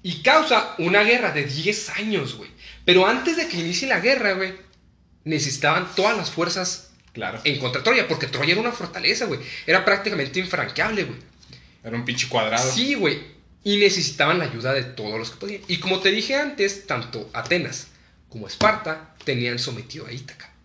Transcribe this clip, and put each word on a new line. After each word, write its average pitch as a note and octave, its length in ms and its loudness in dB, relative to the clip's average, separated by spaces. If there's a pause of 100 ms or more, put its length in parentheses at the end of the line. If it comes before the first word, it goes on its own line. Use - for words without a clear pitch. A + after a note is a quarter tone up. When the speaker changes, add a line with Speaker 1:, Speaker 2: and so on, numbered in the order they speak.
Speaker 1:
Y F3 200 -8
causa C4+ 560 4
una F3+ 240 4
guerra A3+ 300 4
de C#3+ 120 -2
diez D#3 460 -4
años, G#3 460 -2
güey. - 140 -16 (340)
Pero F#3 220 8
antes B3+ 300 2
de E4+ 120 -2
que F3 100 -4
inicie F3 300 -2
la G3 120 2
guerra, A3+ 320 4
güey, F#3 220 -2 (720)
necesitaban D#3 720 0
todas G#3+ 220 4
las E3+ 140 -4
fuerzas - 600 -4 (220)
Speaker 2:
Claro. G#2+ 320 -6
Speaker 1:
en C3+ 140 2
contra B2+ 220 -2
de - 40 -12
Troya, A#3 240 4
porque D3+ 200 -2
Troya C3 240 0
era G3+ 80 2
una A#3+ 120 0
fortaleza, A3 540 -2
güey. C#3 140 -4 (260)
Era F#3 180 4
prácticamente G3 540 0
infranqueable, F3+ 680 -2
güey. B2 140 -8 (640)
Speaker 2:
Era A2+ 140 -8
un A#2+ 80 -4
pinche B2 240 -2
cuadrado. A#2 440 2
Speaker 1:
Sí, C4 220 0
güey. F3+ 260 0 (440)
Y G3+ 140 2
necesitaban F3+ 600 4
la E3 60 0
ayuda A#2+ 280 -2
de C3 120 0
todos A2 340 -8
los A2+ 120 -8
que - 60 -20
podían. G2+ 320 -10
Y F3 100 -2
como F#3 200 0
te F#3+ 120 4
dije A3 260 0
antes, C#4 500 -2
tanto A#2+ 480 -6
Atenas C#3+ 540 -2 (400)
como G#2+ 180 -12
Esparta D#3+ 680 -2 (100)
tenían A#2+ 340 -2
sometido B2 480 -8
a A#2+ 60 -14
Ítaca. - 400 -16 (120)